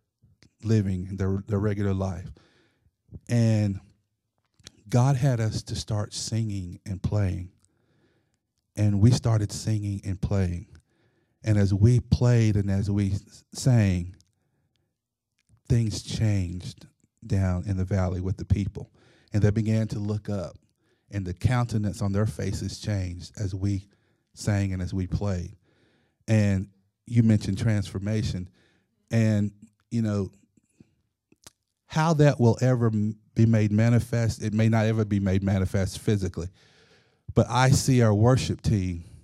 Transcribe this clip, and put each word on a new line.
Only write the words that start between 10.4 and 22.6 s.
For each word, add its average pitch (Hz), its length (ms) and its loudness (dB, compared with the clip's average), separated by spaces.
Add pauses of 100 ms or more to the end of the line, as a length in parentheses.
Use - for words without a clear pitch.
And 107 140 2
as 98 160 2
we 117 260 6
played 117 560 4
and 101 140 0
as 98 220 0
we 101 220 0
s-, - 300 -10 (100)
sang, 95 640 2 (1500)
things 117 360 0
changed 92 840 -4 (380)
down 92 400 0
in 98 120 -4
the 92 80 -2
valley 92 360 -2
with 92 160 -4
the 95 80 -10
people. - 460 -2 (420)
And 104 100 2
they 104 80 4
began 110 380 0
to 110 100 -8
look 104 300 -6
up, 92 280 -8 (540)
and 98 140 -6
the 90 80 -6
countenance 113 680 -2
on 101 100 -2
their 101 140 2
faces 98 540 -6